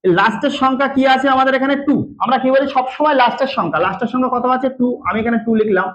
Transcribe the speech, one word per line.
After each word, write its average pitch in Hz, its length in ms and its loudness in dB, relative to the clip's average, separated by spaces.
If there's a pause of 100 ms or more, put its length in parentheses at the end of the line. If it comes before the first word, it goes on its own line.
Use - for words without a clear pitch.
লাস্টের 208 440 2
সংখ্যা 262 380 0
কি 269 200 0
আছে 262 220 2
আমাদের 262 240 2
এখানে? 269 220 0
টু। - 440 -2
আমরা 240 180 0
কি 254 140 0
বলি? 269 160 2
সবসময় 277 480 0
লাস্টের 247 320 2
সংখ্যা, 165 320 -2
লাস্টের 202 280 -2
সংখ্যা 254 320 -2
কত 247 60 -4
আছে? 254 240 0
টু। 247 400 -2
আমি 208 100 -2
এখানে 233 260 0
টু 226 100 0
লিখলাম। 196 400 0